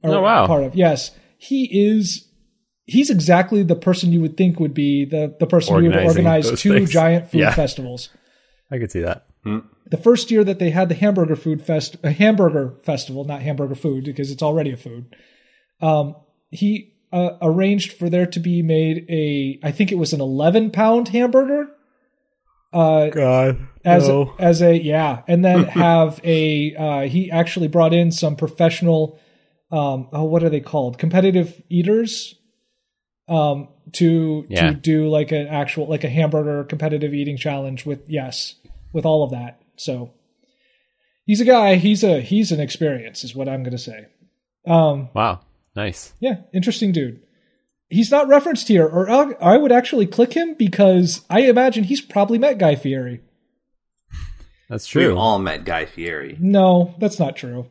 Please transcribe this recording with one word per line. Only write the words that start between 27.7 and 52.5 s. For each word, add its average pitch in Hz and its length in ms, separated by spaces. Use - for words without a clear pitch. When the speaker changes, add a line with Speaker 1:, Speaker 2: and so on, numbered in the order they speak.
Speaker 1:
brought 165 240
in 170 180
some 160 240
professional, 160 840
um, 139 400
oh, 151 140
what 165 180
are 165 60
they 151 100
called? 135 380
Competitive 180 720
eaters, 208 680
um, 147 400
to, 160 560
Speaker 2:
Yeah. 85 220
Speaker 1:
to - 40
do, 156 320
like, 151 240
an 147 160
actual, 147 400
like, 151 160
a 151 60
hamburger 147 560
competitive 151 480
eating 143 240
challenge 135 480
with, 143 240
yes, 131 460
with 156 140
all 156 180
of 131 80
that. 120 300
So 123 340
he's 208 140
a 240 60
guy, 220 300
he's 196 280
a, 180 160
he's 190 320
an 151 80
experience 127 640
is 120 100
what 135 140
I'm 135 160
gonna 127 140
say. 110 300
Um, 151 460
Speaker 2:
Wow. 104 260
Nice. 101 440
Speaker 1:
yeah, 233 160
interesting 190 400
dude. 131 260
He's 202 200
not 277 200
referenced 285 400
here, 180 180
or 175 220
I, 277 320
I 185 160
would 285 160
actually 247 340
click 240 240
him 330 220
because 185 760
I 202 120
imagine 247 420
he's 262 160
probably 202 380
met 262 200